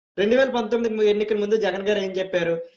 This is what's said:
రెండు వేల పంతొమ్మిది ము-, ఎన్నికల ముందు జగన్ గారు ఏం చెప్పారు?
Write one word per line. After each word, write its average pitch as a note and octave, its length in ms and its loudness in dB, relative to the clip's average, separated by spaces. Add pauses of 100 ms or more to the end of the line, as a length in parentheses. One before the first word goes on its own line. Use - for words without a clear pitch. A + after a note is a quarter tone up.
(200)
రెండు A3 200 2
వేల C4+ 160 2
పంతొమ్మిది A3+ 400 -2
ము-, G#3+ 160 2
ఎన్నికల G#3+ 320 0
ముందు G#3 120 0 (100)
జగన్ F#3+ 220 -4
గారు G#3 180 2
ఏం F#3+ 120 -6
చెప్పారు? F3 360 -2 (240)